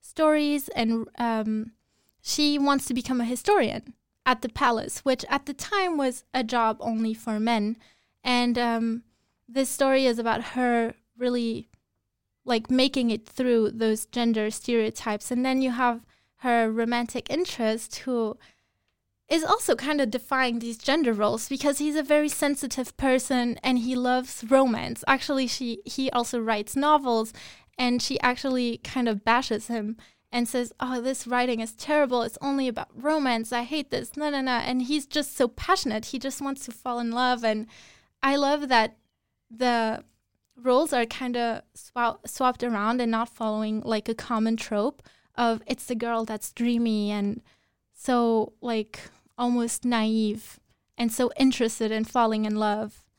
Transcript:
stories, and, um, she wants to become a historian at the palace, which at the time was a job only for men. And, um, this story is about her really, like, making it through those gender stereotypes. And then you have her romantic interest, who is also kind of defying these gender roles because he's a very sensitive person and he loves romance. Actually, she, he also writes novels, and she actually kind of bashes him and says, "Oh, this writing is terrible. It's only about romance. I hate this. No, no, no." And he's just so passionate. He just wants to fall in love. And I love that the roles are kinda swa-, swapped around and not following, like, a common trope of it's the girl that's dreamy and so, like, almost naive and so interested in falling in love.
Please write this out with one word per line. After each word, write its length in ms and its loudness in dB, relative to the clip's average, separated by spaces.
stories, 680 2
and, 360 0
um, 540 -2
she 380 2
wants 280 4
to 80 -2
become 260 -2
a 40 0
historian 680 0
at 160 2
the 60 -4
palace, 520 -2
which 280 0
at 180 -2
the 80 -8
time 420 -2
was 280 -2
a 80 2
job 380 0
only 340 -2
for 240 -4
men. 380 0
And, 340 2
um, 440 0
this 200 0
story 380 2
is 120 2
about 240 0
her 400 2
really, 520 -2
like, 260 0
making 400 4
it 160 -4
through 440 2
those 360 -2
gender 440 0
stereotypes. 800 -2
And 140 0
then 180 2
you 80 0
have 340 0
her 320 2
romantic 600 -2
interest, 680 -2
who 360 -2
is 160 2
also 320 2
kind 240 0
of 100 2
defying 480 0
these 200 -6
gender 340 2
roles 360 0
because 300 0
he's 160 0
a 80 2
very 260 4
sensitive 680 -2
person 680 2
and 160 2
he 160 0
loves 540 0
romance. 580 4
Actually, 400 2
she, 380 -6
he 260 -4
also 300 -2
writes 340 -2
novels, 580 2
and 240 0
she 180 -4
actually 580 0
kind 300 -2
of 160 -2
bashes 440 0
him 280 -4
and 160 0
says, 320 -4
"Oh, 200 -4
this 260 -6
writing 340 0
is 120 -8
terrible. 500 0
It's 180 -6
only 280 0
about 260 -6
romance. 580 0
I 100 -2
hate 280 -6
this. 260 -6
No, 140 -2
no, 100 -2
no." 120 0
And 300 -2
he's 240 -2
just 300 -4
so 120 2
passionate. 580 -2
He 120 -8
just 220 -8
wants 260 -8
to 60 -14
fall 280 -6
in 100 -4
love. 340 0
And 220 0
I 140 2
love 320 0
that 280 4
the 540 0
roles 360 2
are 140 2
kinda 580 -4
swa-, 420 -2
swapped 340 0
around 380 0
and 100 2
not 180 0
following, 520 -2
like, 280 -2
a 60 0
common 420 0
trope 460 -2
of 300 0
it's 200 -6
the 80 -4
girl 300 -2
that's 280 -8
dreamy 580 2
and 300 -2
so, 680 2
like, 400 -6
almost 480 0
naive 760 0
and 140 0
so 260 0
interested 520 2
in 140 -2
falling 400 2
in 120 -2
love. 460 -2